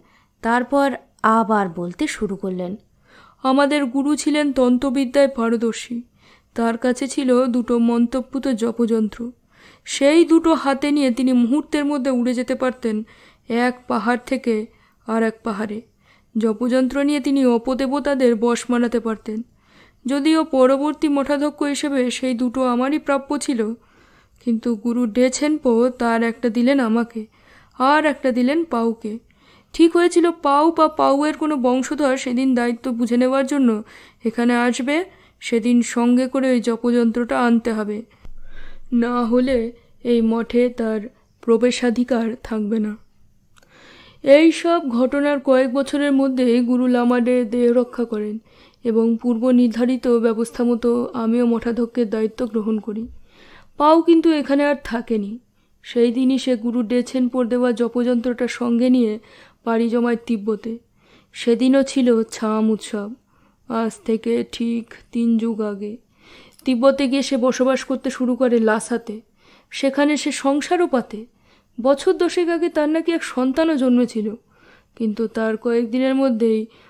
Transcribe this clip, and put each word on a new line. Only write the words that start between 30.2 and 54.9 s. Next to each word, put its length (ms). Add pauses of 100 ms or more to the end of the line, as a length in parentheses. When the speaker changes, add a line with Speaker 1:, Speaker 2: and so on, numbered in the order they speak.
Speaker 2:
পাউ 460
বা 120
পাউয়ের 480
কোনো 200
বংশধর 600
সেদিন 380
দায়িত্ব 360
বুঝে 260
নেওয়ার 300
জন্য 360 (420)
এখানে 300
আসবে, 500 (360)
সেদিন 420
সঙ্গে 460
করে 220
ওই 100
জপযন্ত্রটা 800
আনতে 320
হবে, 300 (880)
না 320
হলে 480 (320)
এই 160
মঠে 480
তার 320 (400)
প্রবেশাধিকার 1040
থাকবে 360
না। 260 (1160)
এই 300
সব 360
ঘটনার 520
কয়েক 320
বছরের 400
মধ্যেই 480
গুরু 260
লামাডে 580
দেহ 280
রক্ষা 320
করেন 340 (460)
এবং 380
পূর্ব 280
নির্ধারিত 580
ব্যবস্থা 560
মতো 480
আমিও 340
মঠাধ্যক্ষের 640
দায়িত্ব 360
গ্রহণ 320
করি। 300 (680)
পাউ 260
কিন্তু 280
এখানে 340
আর 200
থাকেনি। 540 (440)